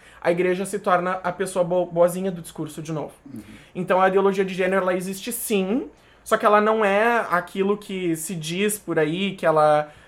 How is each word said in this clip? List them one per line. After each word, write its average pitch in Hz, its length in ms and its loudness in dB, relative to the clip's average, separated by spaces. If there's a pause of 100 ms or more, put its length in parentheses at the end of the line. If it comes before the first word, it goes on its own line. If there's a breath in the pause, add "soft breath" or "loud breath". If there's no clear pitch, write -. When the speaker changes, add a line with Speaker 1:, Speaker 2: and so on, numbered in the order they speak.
(200 loud breath)
Speaker 1:
a - 100 -2
igreja 180 360 0
se 202 120 -6
torna 185 340 0 (120)
a - 80 -2
pessoa 185 320 -2
bo-, 175 220 0
boazinha 175 440 0
do 170 120 -10
discurso 160 400 -10
de 156 100 -8
novo. 151 220 -8 (180)
Speaker 2:
Uhum. 113 80 -14 (340 loud breath)
Speaker 1:
Então 180 280 0
a 190 60 6
ideologia 196 360 2
de 185 80 -6
gênero, 185 300 0
ela 185 120 0
existe 190 380 -6
sim, 214 560 -2 (340 soft breath)
só - 140 0
que 220 80 -2
ela 208 160 6
não 220 240 2
é 208 460 2
aquilo 190 480 0
que 185 380 -4
se 170 180 -8
diz 175 440 -2
por 165 200 -2
aí, 175 360 0
que 190 120 -4
ela 151 440 4 (180 loud breath)